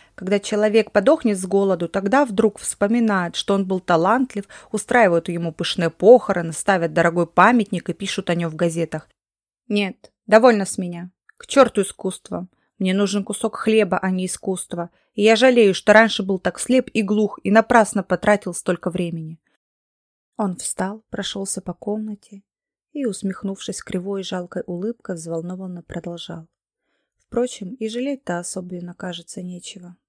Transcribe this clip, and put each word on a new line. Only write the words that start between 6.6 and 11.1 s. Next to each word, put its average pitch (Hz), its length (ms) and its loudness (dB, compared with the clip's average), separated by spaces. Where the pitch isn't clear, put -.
дорогой 170 340 2
памятник 202 640 2
и 165 40 -4
пишут - 360 -8
о 175 60 0
нём 170 160 -4
в 156 40 -14
газетах. 160 540 -4
Нет, 202 440 -4
довольно 220 380 6
с - 120 -8
меня. 175 320 -8